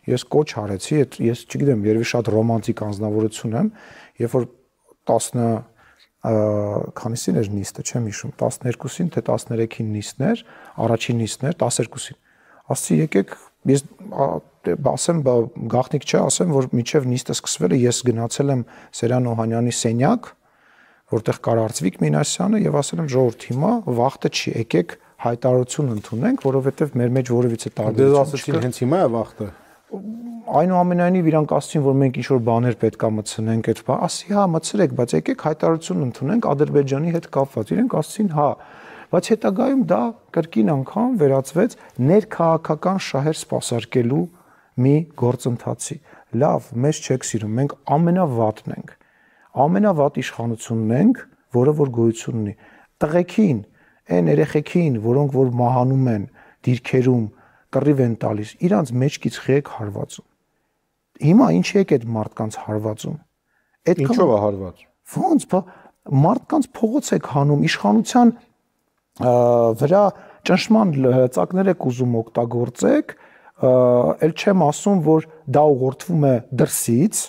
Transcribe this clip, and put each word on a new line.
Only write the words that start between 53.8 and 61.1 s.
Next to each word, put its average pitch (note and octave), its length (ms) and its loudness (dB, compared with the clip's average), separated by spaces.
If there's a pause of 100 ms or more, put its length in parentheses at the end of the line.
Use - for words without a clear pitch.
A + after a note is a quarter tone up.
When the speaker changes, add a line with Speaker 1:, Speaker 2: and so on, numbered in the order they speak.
Speaker 1:
այն F3 240 2
երեխեքին, D3+ 640 0
որոնք C3 380 0
որ B2+ 160 4
մահանում B2+ 560 2
են, G#2+ 160 -2 (400)
դիրքերում, B2 600 2 (460)
կռիվ C3+ 280 2
են A#2+ 160 2
տալիս, G#2+ 420 -4
իրանց F3 340 0
մեջքից C3 440 -2
խի - 160 -2
եք C#3+ 160 0
հարվածում։ - 580 -10 (960)